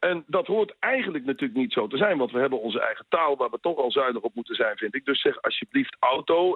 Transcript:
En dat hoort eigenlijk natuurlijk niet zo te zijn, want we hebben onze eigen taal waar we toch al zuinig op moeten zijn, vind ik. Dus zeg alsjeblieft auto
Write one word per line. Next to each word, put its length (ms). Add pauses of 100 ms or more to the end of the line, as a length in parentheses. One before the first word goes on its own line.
En 180
dat 200
hoort 320
eigenlijk 460
natuurlijk 340
niet 140
zo 140
te 100
zijn, 200
want 140
we 80
hebben 220
onze 200
eigen 280
taal 280
waar 120
we 100
toch 180
al 140
zuinig 300
op 140
moeten 200
zijn, 220
vind 180
ik. 100
Dus 160
zeg 200
alsjeblieft 580
auto 560